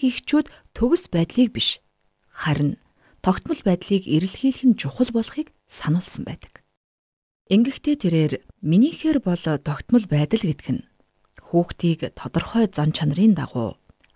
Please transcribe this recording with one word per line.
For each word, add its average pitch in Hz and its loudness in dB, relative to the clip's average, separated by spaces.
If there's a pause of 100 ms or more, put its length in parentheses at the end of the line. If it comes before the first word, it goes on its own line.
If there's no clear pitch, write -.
эхчүүд 294 0 (240)
төгс 254 0
байдлыг 180 2
биш, - -2 (480)
харин 147 -2 (400)
тогтмол - -2
байдлыг 190 -2
эрэлхийлэх 190 -2
нь 233 4
чухал 190 -2
болохыг 226 -6 (160)
сануулсан - -4
байдаг. - -14 (880)
Ингэхдээ 262 2
тэрээр, 160 2 (300)
"Минийхээр 277 2
бол 175 -2
тогтмол 160 -2
байдал 151 0
гэдэг - -4
нь - -6 (640)
хүүхдийг 170 -2
тодорхой - -2
зан 151 0
чанарын 170 2
дагуу 123 -6 (400)